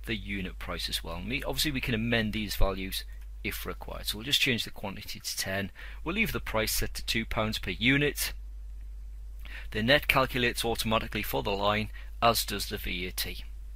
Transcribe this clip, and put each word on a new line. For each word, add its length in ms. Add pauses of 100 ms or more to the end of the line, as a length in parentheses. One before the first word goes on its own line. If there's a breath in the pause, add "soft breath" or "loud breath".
the 100
unit 420
price 300
as 160
well. 140
And 100
we, 160
obviously 260
we 100
can 140
amend 380
these 240
values 480 (400 soft breath)
if 200
required. 420
So 120
we'll 60
just 160
change 240
the 60
quantity 500
to 160
ten. 340 (320 loud breath)
We'll 140
leave 160
the 80
price 320
set 220
to 120
two 180
pounds 340
per 120
unit. 640 (1400 loud breath)
The 120
net 260
calculates 560
automatically 580
for 200
the 80
line, 400 (320 loud breath)
as 220
does 240
the 80
V 300
A 60
T. 320 (300)